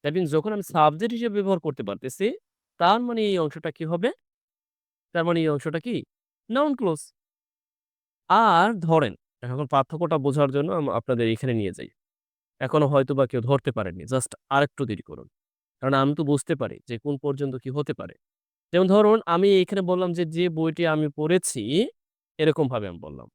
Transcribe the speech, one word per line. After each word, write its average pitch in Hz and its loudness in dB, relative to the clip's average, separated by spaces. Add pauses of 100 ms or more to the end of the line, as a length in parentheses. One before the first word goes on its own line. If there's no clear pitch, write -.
That 147 -2
means 175 -2
যখন 156 0
আমি 202 -6
সাবজেক্ট 160 2
হিসেবে 233 -4
ব্যবহার 196 0
করতে 147 -6
পারতেছি, 120 -6 (540)
তার 185 4
মানে 240 -4
এই 202 0
অংশটা 160 -4
কি - -12
হবে? 175 -2 (1040)
তার 170 0
মানে 170 2
এই 160 2
অংশটা 151 -4
কি? 233 -6 (540)
নাউন 285 0
ক্লজ। 196 -2 (1300)
আর 196 6 (120)
ধরেন, 160 2 (300)
এখন 127 -6
পার্থক্যটা 151 0
বোঝার 139 2
জন্য 143 -2
আম-, 151 -2
আপনাদের 117 -2
এখানে 120 -2
নিয়ে 104 -2
যাই। 58 -16 (720)
এখনো 147 2
হয়তোবা 135 2
কেউ 123 -4
ধরতে 131 0
পারেননি। 92 -6
just 123 -4 (160)
আরেকটু 139 0
দেরি 110 -6
করুন। - -18 (540)
কারণ 135 0
আমি 139 2
তো 165 -4
বুঝতে 143 0
পারি 131 -6 (100)
যে 120 -8
কোন 143 -6
পর্যন্ত 139 -4
কি 127 -10
হতে 143 -6
পারে। - -14 (580)
যেমন 180 4
ধরুন 208 6
আমি 175 4
এখানে 190 2
বললাম 180 0
যে, 175 -2
"যে 165 -2
বইটি 160 -2
আমি 156 0
পড়েছি", 156 0 (760)
এরকমভাবে 139 0
আমি 85 -12
বললাম। 71 -16